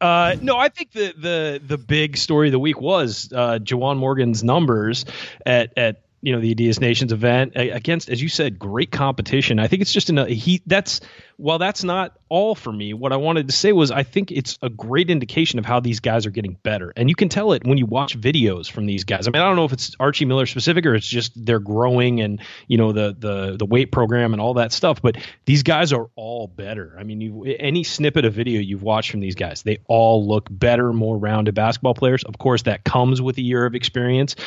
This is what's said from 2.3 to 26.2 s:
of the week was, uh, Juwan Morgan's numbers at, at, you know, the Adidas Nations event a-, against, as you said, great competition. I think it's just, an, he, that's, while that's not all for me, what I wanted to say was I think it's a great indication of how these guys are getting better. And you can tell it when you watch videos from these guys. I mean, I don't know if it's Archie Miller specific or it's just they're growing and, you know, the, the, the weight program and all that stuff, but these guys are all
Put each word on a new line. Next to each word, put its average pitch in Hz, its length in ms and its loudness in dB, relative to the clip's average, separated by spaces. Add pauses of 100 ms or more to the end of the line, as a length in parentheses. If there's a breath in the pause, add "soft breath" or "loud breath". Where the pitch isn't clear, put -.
of 139 40 4
the 131 80 2
week 147 220 -2
was, 143 500 -2
uh, 120 280 0
Juwan 127 380 -2
Morgan's 131 460 0
numbers 120 640 2 (400 loud breath)
at, 120 320 2
at, 113 240 -2 (220)
you 127 100 0
know, 117 60 0
the 113 160 0
Adidas 113 240 2
Nations 117 340 2
event 120 420 2
a-, 123 140 0
against, 160 400 -4
as 123 120 -4
you 156 60 -2
said, 131 300 -2
great 101 340 -4
competition. 131 680 0
I 107 80 2
think 190 160 0
it's - 100 -2
just, - 160 0
an, 160 80 2 (100)
he, 123 380 -2
that's, 190 340 -2 (380 loud breath)
while 156 200 -2
that's 190 260 -4
not 180 320 -4 (140)
all 208 240 0
for - 180 -8
me, 104 220 -6
what 127 180 -4
I 135 40 2
wanted 156 320 0
to 135 60 -4
say 208 200 2
was 160 160 4
I 131 140 0
think 196 280 -2
it's - 300 -6
a 127 80 -4
great 123 400 -2
indication 156 480 0
of 107 80 -4
how 123 140 0
these 117 200 -2
guys 113 280 0
are - 20 -4
getting 101 320 -6
better. 98 340 -4
And 123 140 2
you 175 60 2
can 190 140 2
tell 202 240 0
it 120 120 -2
when 135 140 4
you 120 80 2
watch 131 300 -2
videos 110 520 0
from 107 160 -6
these 98 200 -2
guys. 95 220 -2
I 120 40 0
mean, 147 100 2
I 180 40 4
don't 190 100 4
know 165 100 4
if 131 80 -2
it's - 260 -8
Archie 143 260 0
Miller 131 200 2
specific 165 400 0
or 135 80 4
it's 110 140 0
just 120 240 -4 (120)
they're 113 160 2
growing 120 640 2
and, 104 180 -4 (280 loud breath)
you 120 100 4
know, 110 140 4
the, 104 260 -2
the, 98 400 -6
the 107 80 -2
weight 120 260 2
program 120 420 2
and 104 80 -2
all 120 120 -2
that 120 180 0
stuff, 151 300 0
but 117 160 4 (280 loud breath)
these 139 180 4
guys 160 300 2
are 117 220 -4
all 113 300 -8